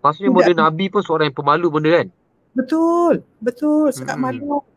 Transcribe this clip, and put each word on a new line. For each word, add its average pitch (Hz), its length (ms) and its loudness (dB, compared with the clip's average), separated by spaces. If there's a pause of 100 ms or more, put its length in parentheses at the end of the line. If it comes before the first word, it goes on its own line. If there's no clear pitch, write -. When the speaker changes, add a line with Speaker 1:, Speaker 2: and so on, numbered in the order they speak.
Speaker 1:
Maksudnya 185 260 2
Speaker 2:
Tidak. 208 80 4
Speaker 1:
model 175 220 4
Nabi 160 260 0
pun 196 160 0
seorang 156 300 0
yang 127 60 -8
pemalu 151 280 0
benda 156 320 0
kan? 107 100 -2 (460)
Speaker 2:
Betul, 330 600 0 (280)
betul. 302 480 -2
Sangat 262 300 -10
Speaker 1:
Hmm. 262 80 -4
Speaker 2:
malu. 285 320 -8 (160)